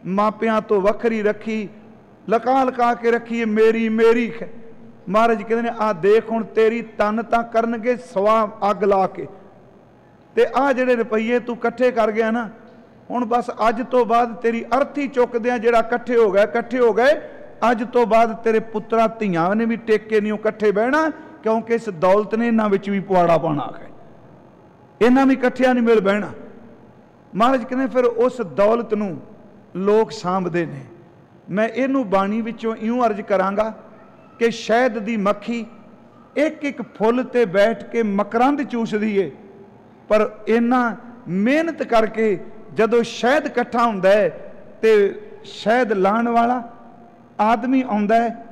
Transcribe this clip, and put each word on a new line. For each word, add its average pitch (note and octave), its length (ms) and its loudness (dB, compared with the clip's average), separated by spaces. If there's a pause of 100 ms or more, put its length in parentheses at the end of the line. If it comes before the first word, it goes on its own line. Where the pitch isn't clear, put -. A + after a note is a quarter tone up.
ਮਾਪਿਆਂ G#3+ 560 -2
ਤੋਂ G#3+ 200 0
ਵੱਖਰੀ A3 420 0
ਰੱਖੀ, G#3 460 -2 (600)
ਲਕਾ A#3+ 340 0
ਲਕਾ B3 300 0
ਕੇ A#3 180 0
ਰੱਖੀ, A#3 300 -4
"ਇਹ A3+ 40 -2
ਮੇਰੀ, A3 440 2
ਮੇਰੀ A3+ 420 2 (100)
ਹੈ।" - 80 -12 (600)
ਮਹਾਰਾਜ A3 340 2
ਕਹਿੰਦੇ A#3 260 -2
ਨੇ, - 100 -8
"ਆ G#3+ 140 0
ਦੇਖ, G#3 380 2
ਹੁਣ A3+ 120 -2
ਤੇਰੀ A3 380 0
ਤਨ A3 420 -4
ਤਾਂ A#3 200 -2
ਕਰਨਗੇ A#3 540 -2
ਸਵਾ G#3+ 600 0 (140)
ਅੱਗ F#3+ 120 -2
ਲਾ G3 240 2
ਕੇ, C#3 200 -10 (1080)
ਤੇ - 200 4
ਆ C4+ 180 2
ਜਿਹੜੇ B3+ 220 2
ਰੁਪਈਏ A3+ 440 0
ਤੂੰ A#3+ 160 -6
ਇਕੱਠੇ A#3+ 360 0
ਕਰ A3 200 0
ਗਿਆ A3 200 0
ਨਾ, A3+ 180 -4 (640)
ਹੁਣ A#3+ 140 -2
ਬਸ A#3 240 -2 (200)
ਅੱਜ A#3 120 -4
ਤੋਂ B3 240 0
ਬਾਅਦ A#3 300 0
ਤੇਰੀ A3+ 300 -2 (120)
ਅਰਥੀ C#4 300 -2
ਚੁੱਕਦਿਆਂ A#3+ 520 -2
ਜਿਹੜਾ A#3 200 4
ਇਕੱਠੇ A#3 360 -2
ਹੋ A3+ 160 4
ਗਏ, G3 120 4
ਇਕੱਠੇ A#3 360 -2
ਹੋ A#3 140 4
ਗਏ, C#4 280 2 (500)
ਅੱਜ A#3+ 120 -2
ਤੋਂ A#3 220 0
ਬਾਅਦ A3+ 300 2
ਤੇਰੇ A3 240 0
ਪੁੱਤਰਾਂ A3 500 -2 (100)
ਧੀਆਂ F#3 360 0
ਨੇ A3+ 100 0
ਵੀ A3+ 100 0
ਟੇਕੇ G#3+ 460 0
ਨਹੀਂ G#3+ 120 -2
ਇਕੱਠੇ G#3+ 380 -2
ਬਹਿਣਾ, C4 380 0 (340)
ਕਿਉਂਕਿ A3+ 300 -2
ਇਸ A3+ 160 -4
ਦੌਲਤ G3 460 2
ਨੇ A#3 120 0
ਇਹਨਾਂ A3 220 0
ਵਿੱਚ G3 200 -2
ਵੀ G3+ 100 0
ਪੁਆੜਾ F3+ 380 2
ਪਾਉਣਾ D3 340 -2 (100)
ਹੈ, - 80 -18 (1120)
ਇਹਨਾਂ B3+ 240 4
ਵੀ C4+ 80 4
ਇਕੱਠਿਆਂ B3+ 400 0
ਨਹੀਂ B3 100 0
ਮਿਲ A3+ 180 4
ਬਹਿਣਾ।" G3 280 -2 (1040)
ਮਹਾਰਾਜ A#3+ 280 2
ਕਹਿੰਦੇ, C4 240 -4
ਫਿਰ B3 180 0
ਉਸ A#3+ 360 0
ਦੌਲਤ G#3+ 520 0
ਨੂੰ G3 280 -4 (540)
ਲੋਕ G#3+ 360 2
ਸਾਂਭਦੇ F3 540 -2
ਨੇ। C#3 200 -12 (640)
ਮੈਂ G#3+ 200 0
ਇਹਨੂੰ B3+ 400 -2
ਬਾਣੀ G3 320 0
ਵਿੱਚੋਂ A3+ 340 -6
ਇਉਂ A#3+ 300 -2
ਅਰਜ਼ G#3+ 160 0
ਕਰਾਂਗਾ G3+ 520 -2 (640)
ਕਿ A#3 120 2
ਸ਼ਹਿਦ A3+ 480 0
ਦੀ A3 180 -4
ਮੱਖੀ G#3+ 480 -4 (720)
ਇੱਕ D#4 280 -2
ਇੱਕ C#4 180 -6
ਫੁੱਲ A#3 420 0
ਤੇ A#3+ 220 0
ਬੈਠ G3+ 380 2
ਕੇ A#3 200 -2
ਮਕਰੰਦ A3 580 0
ਚੂਸਦੀ G#3+ 560 -2
ਏ, E3+ 140 -2 (760)
ਪਰ G#3+ 300 2 (100)
ਇਹਨਾਂ A#3 480 2 (320)
ਮਿਹਨਤ C#4 560 0
ਕਰਕੇ A3 560 0 (380)
ਜਦੋਂ A3+ 260 2
ਸ਼ਹਿਦ C4 420 0
ਇਕੱਠਾ A#3+ 400 -2
ਹੁੰਦਾ F#3+ 240 2
ਹੈ G3+ 440 2 (280)
ਤੇ G#3 400 4 (220)
ਸ਼ਹਿਦ A3 500 0
ਲਾਉਣ G#3 340 2
ਵਾਲਾ A#3 360 2 (760)
ਆਦਮੀ A#3 420 2
ਆਉਂਦਾ G#3 340 0
ਹੈ A3+ 360 0